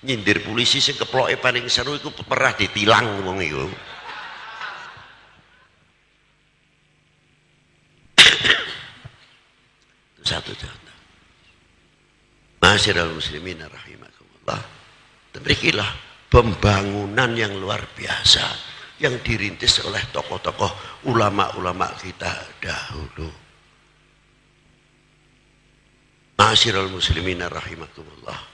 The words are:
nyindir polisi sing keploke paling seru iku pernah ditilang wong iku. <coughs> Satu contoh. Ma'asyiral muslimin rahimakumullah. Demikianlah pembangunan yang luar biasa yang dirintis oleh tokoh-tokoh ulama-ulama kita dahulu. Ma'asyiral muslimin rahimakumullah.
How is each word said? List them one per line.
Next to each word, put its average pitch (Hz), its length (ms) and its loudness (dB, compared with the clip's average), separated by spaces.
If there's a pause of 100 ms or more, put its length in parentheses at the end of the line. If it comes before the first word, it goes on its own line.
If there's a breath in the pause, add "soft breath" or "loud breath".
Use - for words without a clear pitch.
nyindir 104 400 0
polisi 120 320 2
sing 139 160 2
keploke 123 480 0
paling 123 240 0
seru 123 320 -2
iku 143 160 -10
pernah 127 400 0
ditilang 104 720 4
wong 92 160 -2
iku. 73 240 -2 (4000)
<coughs> - 2000 -2
Satu - 240 -6
contoh. - 420 -16 (1700)
Ma'asyiral 87 560 4
muslimin 78 480 -10
rahimakumullah. - 960 -12 (720)
Demikianlah 135 560 0 (400)
pembangunan 104 1040 4
yang 104 240 -2
luar 98 240 -4 (160)
biasa - 720 0 (320 loud breath)
yang 127 240 0
dirintis 101 560 0
oleh 98 180 -4 (140)
tokoh-tokoh - 560 -2 (400 loud breath)
ulama-ulama 95 880 2
kita 92 320 -8 (320)
dahulu. 78 640 -8 (3000)
Ma'asyiral 104 500 6
muslimin 87 540 -2
rahimakumullah. 78 960 -12 (160)